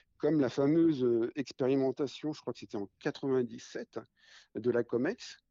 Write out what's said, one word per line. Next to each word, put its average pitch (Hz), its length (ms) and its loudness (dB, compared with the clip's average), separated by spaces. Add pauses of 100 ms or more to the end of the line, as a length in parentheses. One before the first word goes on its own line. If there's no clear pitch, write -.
(180)
comme 151 220 2
la 131 100 4
fameuse, 147 540 4
euh, 120 320 2
expérimentation, 135 960 -2
je 147 80 -8
crois 123 140 -8
que - 60 -12
c'était - 180 -10
en 101 100 -6 (120)
quatre-vingt-dix-sept, 123 1000 -4 (540)
de 113 180 0
la 117 120 2
comex, 131 560 -4 (120)